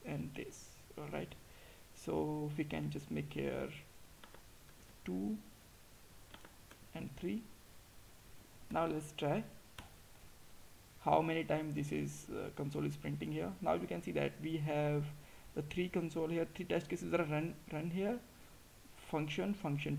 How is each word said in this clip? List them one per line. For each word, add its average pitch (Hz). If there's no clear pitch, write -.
and 147
this. -
All 151
right, 165
so 151
we 151
can 151
just 147
make -
here -
two 196
and -
three. 208
Now 160
let's 156
try 170
how 156
many 160
times 156
this 147
is, 147
uh, -
console 147
is 147
printing 147
here. 165
Now 165
you 175
can 175
see 175
that 143
we 160
have 147
the 147
three 175
console 165
here, 165
three 180
test 175
cases 175
are 170
run, 151
run 160
here, 196
function, 160
function 147